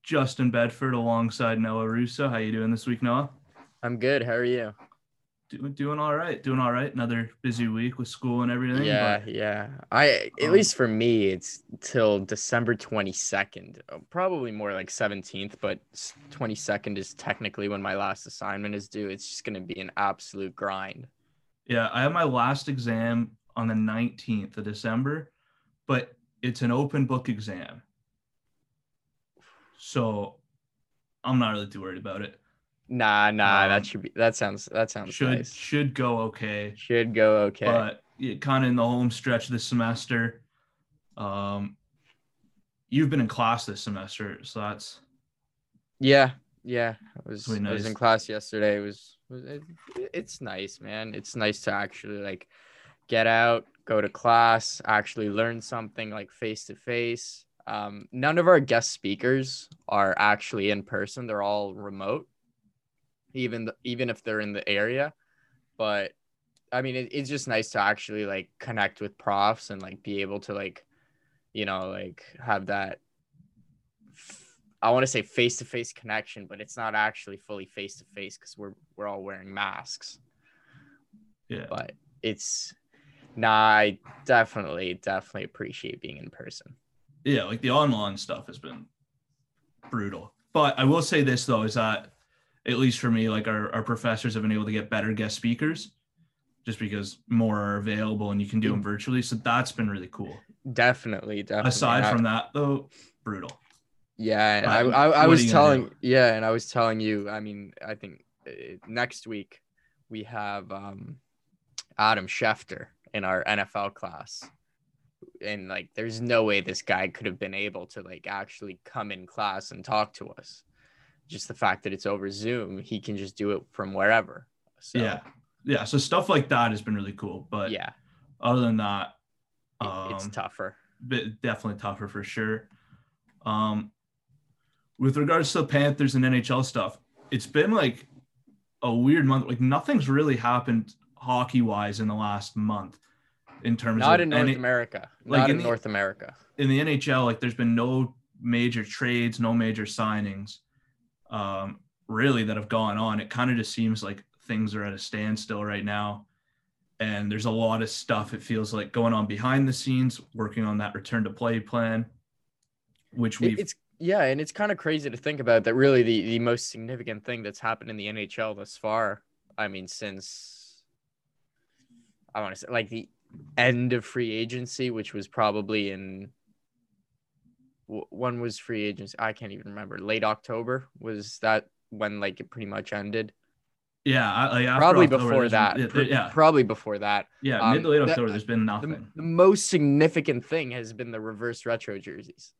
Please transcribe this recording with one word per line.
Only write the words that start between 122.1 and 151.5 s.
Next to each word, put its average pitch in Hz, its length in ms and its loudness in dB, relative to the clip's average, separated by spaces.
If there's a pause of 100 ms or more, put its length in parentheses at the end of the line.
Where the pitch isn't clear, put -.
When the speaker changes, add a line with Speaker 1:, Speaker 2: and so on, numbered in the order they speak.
Speaker 2:
Zoom, 104 480 -6
he 104 220 -8
can 107 160 -8
just 98 220 -10
do 104 140 0
it 98 200 -4
from 98 220 -8
wherever. 101 540 2 (320)
So - 200 -4
Speaker 1:
Yeah. 98 200 -2 (440)
Yeah. 135 220 0
So 147 120 0
stuff 175 320 2
like 147 200 4
that 117 220 4
has 107 100 -4
been 107 140 -2
really 98 180 -6
cool. 92 380 -10
But 101 200 -4
Speaker 2:
yeah. - 200 -8 (500)
Speaker 1:
other 123 200 4
than 117 160 2
that, 101 380 -2 (640)
Speaker 2:
It, 95 320 -8
it's 98 120 -8
Speaker 1:
um, 107 60 -8
Speaker 2:
tougher. 95 440 -10 (300)
Speaker 1:
bit, 110 360 -6
definitely 110 380 -4
tougher 101 280 -8
for 101 160 -10
sure. 110 460 -4 (760)
Um, 107 460 -2 (1080)
with 135 200 2
regards 160 360 4
to 175 60 2
the 147 80 2
Panthers 143 480 2
and 131 100 6
N 131 80 4
H 120 160 2
L 131 140 2
stuff, 110 340 -4 (320)
it's 127 180 -4
been, 175 240 4
like, 156 360 2 (720)
a 123 120 0
weird 135 320 6
month. 131 220 4
Like, 123 140 -2
nothing's 139 480 2
really 139 280 4
happened 120 580 0 (200)
hockey-wise 117 840 0
in 107 80 -2
the 107 80 -2
last 104 420 -4
month 104 420 -4 (640)
in 117 100 4
terms 113 240 0
Speaker 2:
Not 160 220 8
Speaker 1:
of - 20 4
Speaker 2:
in 160 60 0
North 123 120 4
Speaker 1:
any 131 140 4
Speaker 2:
America. 123 540 -2 (160)
Speaker 1:
like, 135 160 4
Speaker 2:
Not 135 80 4
Speaker 1:
in 143 80 4
Speaker 2:
in - 0 -
Speaker 1:
the 120 100 -2
Speaker 2:
North 117 180 -2
America. 101 480 -4 (240)
Speaker 1:
in 139 120 2
the 135 100 4
N 151 80 0
H 147 220 0
L, 131 160 2
like, 117 160 0
there's 120 120 -2
been 117 220 2
no 127 400 0 (240)
major 120 460 0
trades, 120 520 -2
no 117 160 0
major 110 300 0
signings, 104 760 -4 (720)
um, 101 520 -6 (260)